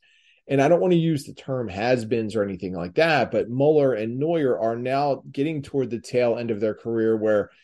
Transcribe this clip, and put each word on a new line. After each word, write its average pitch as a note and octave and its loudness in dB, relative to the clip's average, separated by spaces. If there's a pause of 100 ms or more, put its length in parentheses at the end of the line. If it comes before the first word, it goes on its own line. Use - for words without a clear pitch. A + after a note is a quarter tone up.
(480)
And C#3 2
I C#3 4
don't E3+ 4
want F#3 2
to E3+ 6
use D#3+ 0
the - -16
term B2+ -6
has-beens A2 0
or G#2 2
anything F#2+ -6
like F2 -6
that, D3+ 2
but G#2+ 0
Muller C#3 2
and A2+ -4
Neuer D3+ 0
are A2+ 0
now C3+ -2
getting C#3+ -2
toward C3 -4
the A2+ -6
tail A#2+ 0
end A#2 -4
of G2+ -4
their G#2+ -2
career A2+ 0
where G#2+ 2 (140)